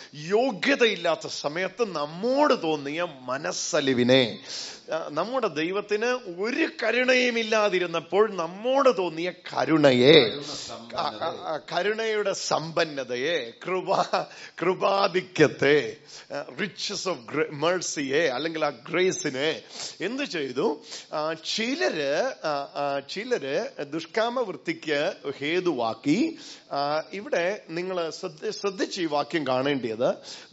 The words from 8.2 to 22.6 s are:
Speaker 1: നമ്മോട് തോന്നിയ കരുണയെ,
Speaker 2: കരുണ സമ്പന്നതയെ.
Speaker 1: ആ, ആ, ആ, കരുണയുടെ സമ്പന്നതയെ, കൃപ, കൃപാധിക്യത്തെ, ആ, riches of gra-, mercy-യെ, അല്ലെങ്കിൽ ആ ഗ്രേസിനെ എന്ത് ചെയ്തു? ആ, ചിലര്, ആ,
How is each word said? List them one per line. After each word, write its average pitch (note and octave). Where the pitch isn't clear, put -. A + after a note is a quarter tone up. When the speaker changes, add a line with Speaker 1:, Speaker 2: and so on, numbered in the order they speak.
Speaker 1:
നമ്മോട് A3+
തോന്നിയ F3
കരുണയെ, C3+
Speaker 2:
കരുണ B2
സമ്പന്നതയെ. -
Speaker 1:
ആ, D#3
ആ, D#3+
ആ, -
കരുണയുടെ G#3
സമ്പന്നതയെ, C#3+
കൃപ, F3+
കൃപാധിക്യത്തെ, E3+
ആ, C#3+
riches F3+
of B2
gra-, D3+
mercy-യെ, D#3+
അല്ലെങ്കിൽ D#3
ആ D3
ഗ്രേസിനെ D3+
എന്ത് B3+
ചെയ്തു? E3
ആ, D#3
ചിലര്, G#3+
ആ, -